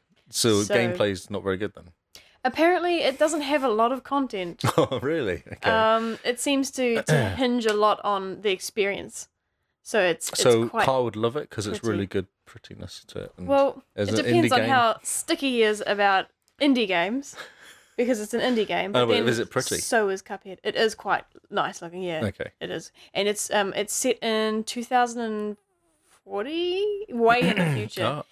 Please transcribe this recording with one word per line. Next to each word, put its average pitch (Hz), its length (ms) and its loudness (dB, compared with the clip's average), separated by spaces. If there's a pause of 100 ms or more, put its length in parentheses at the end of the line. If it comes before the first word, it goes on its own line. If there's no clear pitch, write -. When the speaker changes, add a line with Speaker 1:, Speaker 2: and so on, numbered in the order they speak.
(300)
Speaker 1:
So 107 340 4
Speaker 2:
So 107 120 0
Speaker 1:
gameplay's 107 540 0
not 98 140 -6
very 95 120 -2
good 98 200 -6
then? 85 160 -20 (520)
Speaker 2:
Apparently, 330 600 2
it 262 160 0
doesn't 302 220 2
have 277 220 0
a 262 60 2
lot 226 220 2
of 262 120 -6
content. 208 680 -4
Speaker 1:
<laughs> - 80 0
Oh, 135 260 2
really? 123 440 -2
Okay. - 220 -4
Speaker 2:
Um, 220 560 2
it 240 140 -4
seems 277 320 0
to, 240 320 0
Speaker 1:
<clears throat> - 0 -
Speaker 2:
to 254 260 2
hinge 247 380 0
a 214 60 2
lot 208 300 2
on 190 380 -4
the 208 100 -2
experience. 190 760 -4 (560)
So - 180 0
it's, 175 280 0
it's - 120 -4
Speaker 1:
So 117 260 6
Speaker 2:
quite 214 180 0
Speaker 1:
Carl 131 180 2
would 113 120 -4
love 117 200 -2
it - 160 -8
'cause 101 160 -6
it's 104 120 -6
Speaker 2:
pretty. 113 120 0
Speaker 1:
really 101 160 -2
good 92 180 -2 (200)
prettiness - 640 -18
to - 160 -12
it. - 120 -18
And - 100 -10
Speaker 2:
Well, 277 360 2 (120)
Speaker 1:
as - 140 0
Speaker 2:
it 220 100 0
Speaker 1:
an 294 60 0
Speaker 2:
depends 339 260 4
Speaker 1:
indie 254 40 6
Speaker 2:
on 247 60 4
Speaker 1:
game 240 80 0
Speaker 2:
how 240 340 4
sticky - 480 -2
he 240 120 2
is 214 220 2
about 202 420 2 (320)
indie 254 280 4
games, 185 480 -2 (600)
because 240 240 0
it's 208 140 -6
an 233 80 -2
indie 233 240 2
game. 175 300 -2
Speaker 1:
Oh, 123 100 6
Speaker 2:
But - 20 4
Speaker 1:
but 113 120 4
Speaker 2:
then 113 80 2
Speaker 1:
is 120 100 2
it 107 140 -4
pretty? 123 260 -2
Speaker 2:
so 214 320 0
is 190 140 -4
Cuphead. 190 400 -14
It 208 120 -4
is 220 200 0
quite - 300 -2 (260)
nice 185 320 -2
looking, 175 180 -12
yeah. 165 240 -4
Speaker 1:
Okay. - 340 -8
Speaker 2:
It 175 120 -10
is, - 200 -10 (220)
and 202 140 0
it's, 208 240 -4
um, 202 240 0
it's 208 180 -4
set - 300 0
in 220 400 0
two 240 200 -8
thousand 240 380 0
and 214 360 -6 (680)
forty, 330 600 -2 (260)
way 233 320 4
in 214 160 2
Speaker 1:
<clears throat> - 0 -
Speaker 2:
the 165 180 2
future. 107 280 -4
Speaker 1:
Oh, 135 280 -2